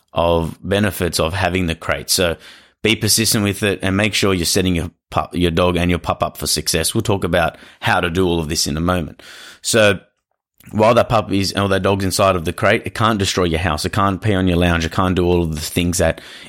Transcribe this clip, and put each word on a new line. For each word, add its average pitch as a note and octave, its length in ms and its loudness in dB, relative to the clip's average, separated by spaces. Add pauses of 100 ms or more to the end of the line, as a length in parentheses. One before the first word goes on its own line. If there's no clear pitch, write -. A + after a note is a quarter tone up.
(120)
of E2+ 500 0
benefits F#2+ 600 -2
of D#2+ 120 -2
having F#2 340 -2
the E2 80 -2
crate. - 340 -6
So E2+ 260 0 (460)
be G#2+ 160 2
persistent G#2+ 480 0
with G2+ 180 -2
it G2 180 0
and F#2+ 140 -2
make G#2 180 0
sure G2 200 2
you're E2+ 120 0
setting F#2 300 0
your E2 160 -4 (180)
pup, - 240 -4
your F2 180 0
dog F2+ 260 2
and F2 120 0
your F2 100 0
pup - 220 -4
up D#2 140 -4
for D2 120 -8
success. D#2+ 460 -2
We'll A2+ 80 -2
talk G2 220 -2
about E2+ 340 0 (220)
how G2+ 220 0
to F2 80 0
do F#2 180 0
all E2+ 140 0
of D2+ 80 -4
this - 180 -4
in C#2+ 80 -4
a D#2+ 60 -4
moment. F2+ 420 -4 (380)
So G#2 400 2 (720)
while A2+ 220 4
that A#2 160 4
pup G#2+ 200 0
is, G2 280 0
or G2+ 100 0
that F#2+ 140 0
dog's G2 240 0
inside F#2+ 320 2
of D#2+ 80 -4
the F2 80 -4
crate, G#2+ 320 0
it - 100 -10
can't A2 240 0
destroy G2 240 0
your D#2+ 160 0
house. D#2+ 240 -2
It F#2 80 -2
can't G2 300 0
pee A2 120 2
on F#2 140 2
your F2 80 2
lounge. E2+ 300 2
It D#2 80 -6
can't F#2 200 0
do F2 120 2
all F2 180 2
of D#2+ 100 -2
the D2 60 -6
things F2 380 -2
that E2 240 0 (280)